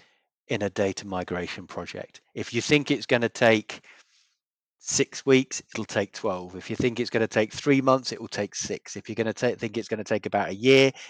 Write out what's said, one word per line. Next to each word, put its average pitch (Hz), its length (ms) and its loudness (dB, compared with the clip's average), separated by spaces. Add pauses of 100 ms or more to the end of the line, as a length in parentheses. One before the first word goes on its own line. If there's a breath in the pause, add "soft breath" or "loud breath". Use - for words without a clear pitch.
(480 soft breath)
in 107 140 -2
a 101 80 -2
data 98 360 -2
migration 90 640 -8
project. - 540 -12 (140)
If - 180 -8
you 117 80 0
think 147 280 2
it's 120 160 0
gonna 117 220 2
take 110 540 2 (960 soft breath)
six - 480 -4
weeks, 135 360 4 (120)
it'll 110 100 -4
take 101 300 -2
twelve. 90 420 -6
If 90 140 -12
you 110 80 -6
think 120 240 0
it's 113 80 -4
gonna 110 180 2
take 110 240 0
three 135 300 2
months, 131 320 2
it - 80 -10
will 113 80 -10
take - 260 -6
six. - 400 -8
If 101 140 -14
you're 107 80 -8
gonna 110 160 0
ta-, 120 220 0
think 110 220 -6
it's 107 120 -6
gonna 107 160 -6
take 107 200 -2
about 98 260 -2
a 98 40 -6
year, 131 340 6 (200 loud breath)